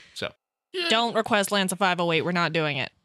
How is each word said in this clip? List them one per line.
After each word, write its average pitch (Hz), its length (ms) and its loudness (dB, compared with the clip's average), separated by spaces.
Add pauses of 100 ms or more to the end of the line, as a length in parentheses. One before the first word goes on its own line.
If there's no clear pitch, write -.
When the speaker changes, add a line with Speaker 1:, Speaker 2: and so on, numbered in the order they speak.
(140)
Speaker 1:
So. - 180 -6 (560)
Speaker 2:
Don't 233 280 2
request 208 340 0
Lanza 190 260 0
five 180 240 2
oh 170 120 2
eight. 160 100 4
We're 160 100 -2
not 170 200 0
doing 151 240 0
it. - 160 -4 (120)